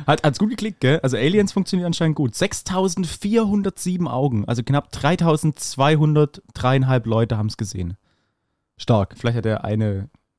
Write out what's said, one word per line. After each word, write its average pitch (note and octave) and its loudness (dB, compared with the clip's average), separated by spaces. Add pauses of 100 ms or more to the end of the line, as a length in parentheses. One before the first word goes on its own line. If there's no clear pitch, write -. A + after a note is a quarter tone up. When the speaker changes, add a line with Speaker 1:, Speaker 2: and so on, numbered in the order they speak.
Speaker 1:
Hat, D#3 2
hat's C#3+ 0
gut G#3+ 2
geklickt, G#3+ -6
gell? C#3 2
Also B2+ 0
Aliens F#3 2
funktionieren F3+ -2
anscheinend E3 0
gut. C3 -2
Sechstausendvierhundertsieben F#3+ -2
Augen, B2 0
also A#2+ -2
knapp C#3+ -2
dreitausendzweihundert, D3+ 2 (100)
dreieinhalb C3 2
Leute A2+ 0
haben's G#2+ -4
gesehen. F#2+ -6 (800)
Speaker 2:
Stark. - 0
Speaker 1:
Vielleicht A#2+ -2
hat A2 -2
er G#2+ -2
eine G#2 -2 (280)